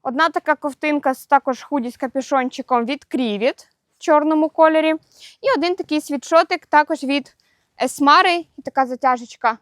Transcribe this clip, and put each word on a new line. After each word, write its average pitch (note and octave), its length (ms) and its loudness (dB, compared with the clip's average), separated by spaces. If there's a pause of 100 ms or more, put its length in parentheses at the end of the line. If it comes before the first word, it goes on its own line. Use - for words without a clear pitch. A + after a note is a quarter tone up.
Одна D4 260 0
така D4+ 260 -2
ковтинка D4 580 -4
з, - 120 -12
також C4+ 380 0
худі B3 280 -4
з - 60 -20
капюшончиком B3+ 880 -2
від C#4+ 180 -6
Крівіт A#3 640 -4 (300)
в - 60 -18
чорному D#4 460 2
кольорі. D#4+ 460 4 (460)
І C5 160 0
один F4 180 -2
такий D4+ 260 -4
світшотик E4 640 -2
також D4+ 380 0
від C#4 320 -4 (460)
Есмари. D#4 540 2
І D#4+ 260 -10
така C4+ 240 -2
затяжечка A#3+ 760 -2